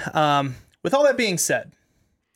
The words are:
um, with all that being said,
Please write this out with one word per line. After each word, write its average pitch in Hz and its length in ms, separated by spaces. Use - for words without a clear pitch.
um, 143 420
with 175 100
all 285 100
that 277 140
being 208 200
said, - 340